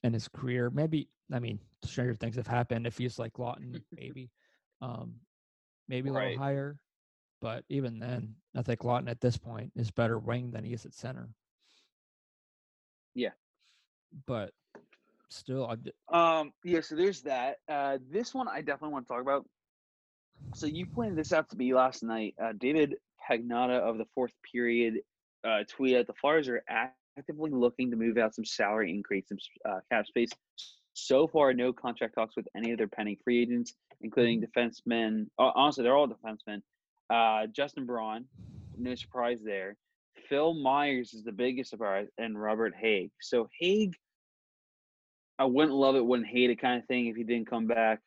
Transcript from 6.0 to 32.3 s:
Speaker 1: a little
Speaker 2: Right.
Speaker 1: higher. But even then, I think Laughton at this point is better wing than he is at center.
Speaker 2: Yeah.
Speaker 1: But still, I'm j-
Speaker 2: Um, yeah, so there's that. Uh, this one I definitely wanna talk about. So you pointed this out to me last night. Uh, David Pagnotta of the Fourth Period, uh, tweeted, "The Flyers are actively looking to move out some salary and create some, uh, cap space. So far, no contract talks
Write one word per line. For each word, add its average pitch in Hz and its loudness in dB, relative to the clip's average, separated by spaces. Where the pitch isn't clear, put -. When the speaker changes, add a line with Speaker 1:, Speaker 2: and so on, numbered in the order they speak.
Speaker 1:
a 139 -2
little 117 -2
Speaker 2:
Right. - -4
Speaker 1:
higher. 139 -4
But 117 -8
even 127 -4
then, 117 -6
I 127 -2
think 117 -2
Laughton 120 0
at 117 -8
this 123 2
point 117 -10
is 117 -2
better 117 0
wing 120 -4
than 113 -8
he 117 -8
is 117 -10
at - -18
center. 123 -12
Speaker 2:
Yeah. 123 -2
Speaker 1:
But 110 -6
still, 131 -6
I'm 117 -8
j- - -12
Speaker 2:
Um, 165 4
yeah, 175 2
so 156 -8
there's 175 2
that. 131 -2
Uh, 139 0
this 220 -4
one 254 -2
I 139 -6
definitely 147 -4
wanna 127 -6
talk 123 -4
about. 139 0
So 160 -6
you 165 -4
pointed 214 -4
this 151 -2
out 156 2
to 110 -12
me 127 2
last 127 4
night. 113 -4
Uh, 113 -2
David 147 2
Pagnotta 123 0
of 113 0
the 110 -4
Fourth 123 -2
Period, 117 2
uh, 107 2
tweeted, 123 2
"The 113 -10
Flyers 147 2
are 120 -2
actively 143 -6
looking 123 2
to 117 -2
move 113 2
out 110 2
some 113 -6
salary 104 0
and 101 -4
create 98 -4
some, 98 -8
uh, 95 -2
cap 110 2
space. 120 0
So 139 4
far, 143 4
no 123 2
contract 120 -6
talks 110 -2